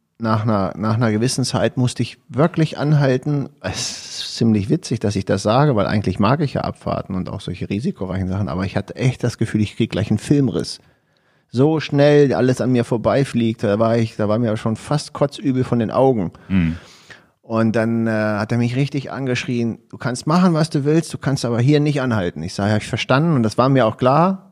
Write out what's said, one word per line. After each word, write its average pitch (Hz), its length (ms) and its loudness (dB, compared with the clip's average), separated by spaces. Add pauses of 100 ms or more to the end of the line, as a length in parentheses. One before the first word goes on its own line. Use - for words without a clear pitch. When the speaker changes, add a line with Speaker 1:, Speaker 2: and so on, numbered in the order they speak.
(180)
Speaker 1:
nach 110 240 0
einer, 104 340 0
nach 107 180 -2
einer 113 180 2
gewissen 120 320 0
Zeit 113 340 0
musste 123 240 0
ich - 160 -8 (100)
wirklich 156 500 0
anhalten. 143 720 0 (120)
Es - 600 -8
ist - 160 -10
ziemlich 107 320 2
witzig, 147 320 -2
dass 104 160 -2
ich 95 80 -2
das 101 180 -2
sage, 127 340 2
weil 98 100 2
eigentlich 98 320 -2
mag 123 220 2
ich 143 140 -2
ja - 80 -2
Abfahrten - 520 -6
und 92 160 -6
auch - 100 -8
solche 90 300 -10
risikoreichen 95 580 -4
Sachen, 95 220 -2
aber 87 160 -4
ich 98 100 -8
hatte - 200 -6
echt 127 280 -2
das 117 140 -4
Gefühl, 107 240 0
ich - 140 -4
krieg 110 140 0
gleich - 200 -2
einen 113 80 2
Filmriss. - 640 0 (680)
So 147 300 2
schnell 143 540 4
alles 127 260 2
an 123 120 0
mir 120 120 2
vorbeifliegt, 113 760 0
da 104 160 2
war 113 180 2
ich, 113 200 -2
da 104 120 0
war 107 100 2
mir 113 200 0
schon 110 180 -2
fast - 380 -6
kotzübel 135 500 -2
von 120 140 0
den 110 120 0
Augen. 117 420 2 (160)
Speaker 2:
Mhm. 85 280 2 (680)
Speaker 1:
Und 113 340 0
dann, 113 320 0
äh, - 20 0
hat 107 400 -2
er 117 80 0
mich 120 160 0
richtig 139 380 -4
angeschrien, 120 680 -4 (100)
"Du - 100 -18
kannst - 280 -6
machen, 180 280 4
was 156 140 2
du 143 160 -2
willst, 156 300 0
du - 40 -10
kannst 135 260 -2
aber 117 160 0
hier 147 180 4
nicht 147 220 0
anhalten." 90 420 -2
Ich 90 120 -8
sage, 101 180 0
"Hab 107 100 0
ich - 60 -12
verstanden." 147 460 0
Und 120 100 2
das 107 120 -2
war 127 120 2
mir 131 180 4
auch 110 120 -2
klar. 160 540 2